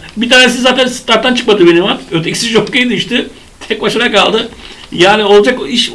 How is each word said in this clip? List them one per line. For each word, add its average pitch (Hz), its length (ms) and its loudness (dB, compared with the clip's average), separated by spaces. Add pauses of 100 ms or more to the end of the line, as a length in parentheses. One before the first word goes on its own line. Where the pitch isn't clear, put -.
(160)
Bir 240 140 -2
tanesi 254 300 4
zaten 254 260 2
starttan 247 480 -2
çıkmadı 196 320 2
benim 170 180 4
at. 247 160 -4 (100)
Ötekisi 170 380 -4
jokey 240 420 0
düştü. 233 400 -4 (380)
Tek 214 120 -6
başına 233 320 -2
kaldı. 214 360 0 (440)
Yani 196 320 2
olacak 208 440 4
iş - 260 -2